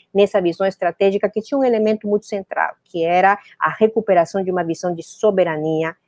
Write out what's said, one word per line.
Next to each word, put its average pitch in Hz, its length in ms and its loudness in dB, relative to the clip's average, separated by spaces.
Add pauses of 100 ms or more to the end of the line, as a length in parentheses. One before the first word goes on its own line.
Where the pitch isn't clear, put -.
(140)
nessa 196 260 4
visão 180 280 -2
estratégica 196 600 0
que 208 140 -4
tinha 277 160 -4
um 269 60 0
elemento 214 440 0
muito 208 200 -2
central, - 560 -4
que 165 200 -6
era 185 320 4 (240)
a 156 120 0
recuperação 202 720 0
de 185 80 -4
uma 180 120 -2
visão 170 300 -4
de 165 80 -10
soberania 160 920 -2 (120)